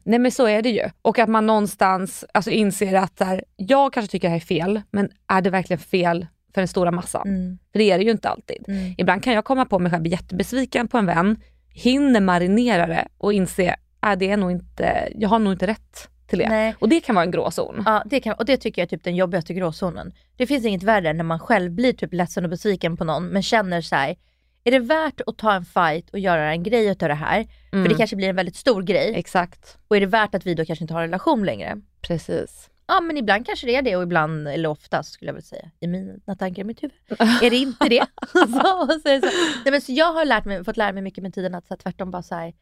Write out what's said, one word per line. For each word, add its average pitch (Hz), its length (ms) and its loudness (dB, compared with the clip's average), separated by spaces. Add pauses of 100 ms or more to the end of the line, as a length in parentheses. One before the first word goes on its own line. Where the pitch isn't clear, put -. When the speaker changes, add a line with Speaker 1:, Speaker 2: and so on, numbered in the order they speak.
Speaker 1:
Nej, 226 160 2
men 247 120 2
så 254 160 2
är 214 140 2
det 233 80 0
ju. 208 200 0 (120)
Och 226 180 2
att 220 100 4
man 220 180 2
någonstans, 196 880 0
alltså, 208 180 0
inser 202 420 0
att 190 240 0
så - 60 0
här, 190 200 -2 (120)
jag 269 380 2
kanske 214 180 -4
tycker 185 160 0
det 170 40 0
här 170 60 0
är 170 80 -8
fel, 190 360 -2 (100)
men 202 180 -2 (180)
är 190 140 2
det 185 80 2
verkligen 180 300 -2
fel 175 480 -2 (260)
för 196 80 0
den 180 60 0
stora 180 240 0
massan? - 360 -4
Speaker 2:
Mm. 185 320 -4 (120)
Speaker 1:
För 202 80 0
det 208 120 6
är 185 60 4
det 190 60 2
ju 226 80 4
inte - 180 -2
alltid. - 380 -8
Speaker 2:
Mm. 190 300 -6
Speaker 1:
Ibland 185 260 0
kan 262 100 2
jag 214 120 0
komma 190 200 0
på 190 140 0
mig 175 120 0
själv, 165 120 0
bli 165 80 -2
jättebesviken 226 760 -4
på - 100 0
en 214 80 2
vän, 180 320 2 (360)
hinner 254 480 4
marinera 185 680 2
det 165 200 -2 (100)
och 208 160 0
inse, 185 420 0 (300)
"Äh, 202 120 2
det 190 140 0
är 208 60 0
nog 185 140 0
inte, - 640 -4
jag 208 140 -2
har 226 100 4
nog 202 140 2
inte 180 140 -2
rätt - 420 -8 (180)
till 185 120 0
det." 175 100 0
Speaker 2:
Nej. 220 300 0
Speaker 1:
Och 220 100 2
det 330 120 4
kan 240 140 0
vara 170 100 4
en 175 60 -2
gråzon. - 540 -4
Speaker 2:
Ja, 214 200 2
det 247 140 -2
kan, 220 140 -4
och 226 120 2
det 254 120 6
tycker 214 240 -4
jag 170 40 -2
är - 120 -6
typ - 60 -16
den 175 120 -4
jobbigaste 175 380 0
gråzonen. 170 580 -6 (260)
Det 247 100 0
finns 262 180 0
inget 196 180 -2
värre 190 300 2
när 165 100 -2
man 165 160 -2
själv 180 320 2
blir 240 220 2
typ - 200 -8
ledsen 175 300 -2
och 175 60 -2
besviken 175 480 -2
på - 60 -4
någon, 160 240 -2
men 185 160 -2
känner 185 380 0
så 160 140 -4
här, 143 200 -2 (480)
"Är 240 80 0
det 262 80 6
värt 311 480 -2
att - 100 -8
ta 214 160 2
en 180 120 -2
fight 160 440 0
och 202 100 -8
göra 165 320 2
en 175 120 -2
grej 220 240 2
utav 185 220 0
det 147 60 0
här?" 185 320 -2 (220)
För 196 80 -4
Speaker 1:
Mm. 185 120 4
Speaker 2:
det 156 60 4
kanske 214 200 0
blir 190 140 -2
en 185 60 -2
väldigt 180 200 -4
stor 214 260 2
grej. 175 340 0
Speaker 1:
Exakt. - 600 -4 (100)
Speaker 2:
Och 208 80 2
är 208 40 4
det 196 60 2
värt 208 300 2
att 180 100 -6
vi 180 100 -2
då 160 100 -2
kanske 160 180 -6
inte 160 100 -6
har 165 80 -2
en 165 60 -2
relation 202 380 0
längre? 104 320 -6 (240)
Speaker 1:
Precis. - 680 -6 (180)
Speaker 2:
Ja, 359 140 2
men 330 160 -2
ibland 214 280 0
kanske - 220 -8
det 240 80 2
är 277 60 0
det 240 140 0
och 180 80 -2
ibland, 160 440 -2
eller 156 220 -2
oftast - 440 -6
skulle - 160 -14
jag 139 40 -6
väl 143 100 -16
säga, - 260 -20 (100)
i 170 80 -6
mina 190 520 -8
tankar 185 220 -6
i 196 40 -8
mitt 226 180 -12
huvud, 285 100 -8 (140)
Speaker 1:
<laughs> - 120 -6 (240)
Speaker 2:
är 247 60 6
det 233 60 2
inte 269 340 0
det. 233 160 4 (140)
<laughs> - 120 -12
Så, 320 720 2
så 311 60 2
är 277 120 4
det - 60 2
så. - 60 -2 (320)
Nej, 269 60 2
men 277 100 2
så 269 100 -8
jag 311 220 2
har 320 120 0
lärt 226 200 2
mig, 196 180 -8
fått 214 140 -8
lära 208 160 0
mig 190 100 -8
mycket 190 200 -10
med 190 100 -10
tiden 185 220 -4
att 175 120 -14
så - 60 -10
här, 185 40 -10
tvärtom 185 340 -10
bara 180 120 -8
så 180 120 -10
här, 165 260 -10